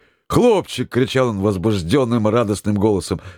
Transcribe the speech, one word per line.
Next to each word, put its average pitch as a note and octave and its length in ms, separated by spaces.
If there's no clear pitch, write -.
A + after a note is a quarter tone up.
Хлопчик!" G3+ 600
кричал B2+ 400
он G#2 100
возбужденным, G#2 880
радостным G#2 480
голосом. G2 460